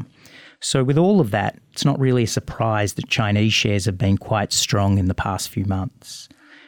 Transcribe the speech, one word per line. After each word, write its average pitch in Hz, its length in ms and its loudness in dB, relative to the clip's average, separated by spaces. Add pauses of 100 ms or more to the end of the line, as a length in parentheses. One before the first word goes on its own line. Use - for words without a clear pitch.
(600)
So 135 240 0
with 139 140 2
all 185 240 4
of 110 80 -2
that, 101 280 -2 (140)
it's - 140 -2
not 143 120 0
really 127 260 2
a - 20 2
surprise 107 680 -2
that - 140 -6
Chinese 107 460 2
shares 104 320 0
have 95 100 -2
been 98 220 2
quite 104 340 -2
strong 101 460 2
in 92 80 0
the 90 80 0
past - 340 -4
few 101 160 -4
months. - 640 -6 (400)